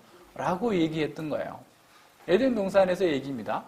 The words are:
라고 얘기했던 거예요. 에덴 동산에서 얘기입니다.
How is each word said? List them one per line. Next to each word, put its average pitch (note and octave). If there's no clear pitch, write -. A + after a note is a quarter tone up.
라고 F#3
얘기했던 D#3+
거예요. -
에덴 A#3
동산에서 F#3+
얘기입니다. C3+